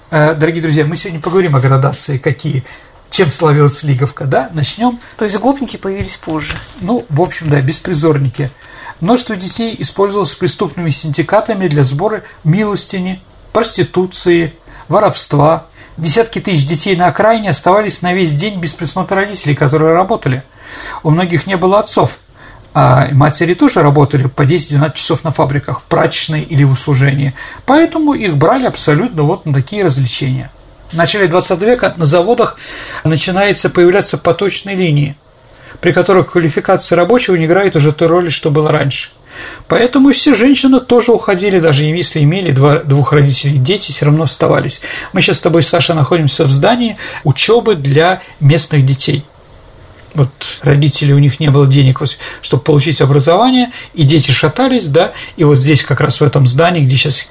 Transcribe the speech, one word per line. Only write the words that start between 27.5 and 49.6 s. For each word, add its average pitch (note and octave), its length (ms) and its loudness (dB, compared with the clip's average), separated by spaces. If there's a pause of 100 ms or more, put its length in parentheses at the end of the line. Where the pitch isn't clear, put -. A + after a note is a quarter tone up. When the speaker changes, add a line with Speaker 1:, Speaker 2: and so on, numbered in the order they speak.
Speaker 1:
Поэтому D#4 480 2
их F#3 220 -2
брали A3+ 280 2
абсолютно D#3+ 560 -2
вот D#3+ 240 -2
на D3+ 80 -2
такие F#3+ 320 -2
развлечения. C3 640 -2 (420)
В E3 40 -12
начале E3+ 320 0
двадцатого F3+ 420 0
века A#3+ 280 0
на E3+ 80 0
заводах F3+ 520 2 (460)
начинается F3+ 680 0
появляться F3+ 480 2
поточные F#3+ 580 -4
линии, D3 400 0 (640)
при F3 100 2
которых F3+ 400 2
квалификация F3 640 0
рабочего G3 400 2
не D#3+ 100 0
играет F#3 300 2
уже D3+ 180 4
той E3 140 0
роли, E3+ 220 2
что D3+ 220 -4
было D3+ 200 0
раньше. - 380 -4 (580)
Поэтому C4 420 4
и C4+ 40 4
все C4+ 220 4
женщины C4 440 4
тоже A#3+ 320 2
уходили, G3 480 2
даже D3+ 260 2
если D#3+ 360 -2
имели E3 300 2
два, C#3+ 280 4
двух C#3 340 2
родителей, C#3+ 440 2
дети D3+ 340 0
все C#3 140 -4
равно D3+ 180 2
оставались. D3+ 580 -2 (300)
Мы F#3 100 -2
сейчас G3 160 2
с - 40 -12
тобой, D#3+ 220 2
Саша, E3+ 320 0
находимся D#3+ 500 0
в C3+ 60 2
здании G#3+ 460 0 (260)
учебы G#3+ 520 2
для D#3+ 460 0 (180)
местных D3 460 2
детей. C#3+ 400 -2 (880)